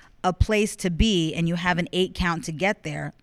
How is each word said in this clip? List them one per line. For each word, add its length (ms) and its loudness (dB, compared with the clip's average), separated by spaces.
a 80 2
place 440 2
to 160 -2
be 420 4
and 140 0
you 80 0
have 240 0
an 140 -2
eight 200 0
count 300 -2
to 80 -8
get 320 -2
there, 400 -8